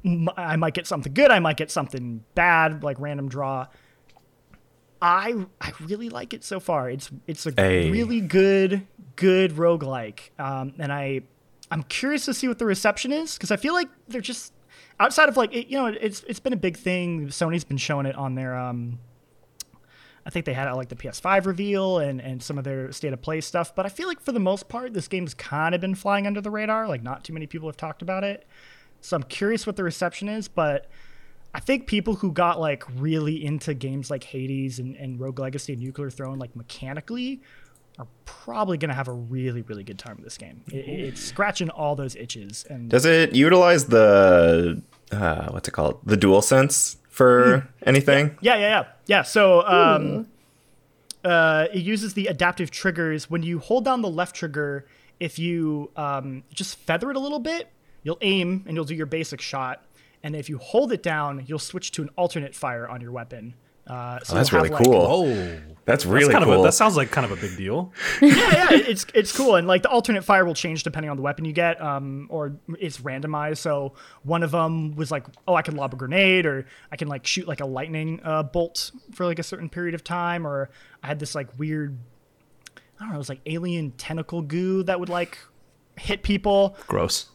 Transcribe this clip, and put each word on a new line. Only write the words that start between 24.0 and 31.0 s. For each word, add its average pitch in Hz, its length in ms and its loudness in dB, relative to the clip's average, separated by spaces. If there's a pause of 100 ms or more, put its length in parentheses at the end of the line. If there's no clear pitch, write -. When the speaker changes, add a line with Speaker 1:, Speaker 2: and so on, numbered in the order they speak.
Speaker 1:
like 349 120 -8
for 277 120 -6
the 233 80 0
most 190 280 -2
part, 247 240 -10
this 185 160 -8
game's 180 240 -6
kinda 165 460 -4
been 190 160 -2
flying 202 320 -2
under 202 160 -4
the 208 80 -8
radar. 214 380 -4
Like, 131 140 -4
not - 220 -12
too 165 80 -14
many 156 140 -10
people 156 240 -12
have 143 80 -14
talked 156 240 -12
about 190 220 -4
it. 202 220 -8 (540)
So - 160 -4
I'm 143 60 -2
curious 214 440 -2
what 208 100 -6
the 190 80 -4
reception 175 440 -4
is, 214 180 -6
but 147 400 -2 (680)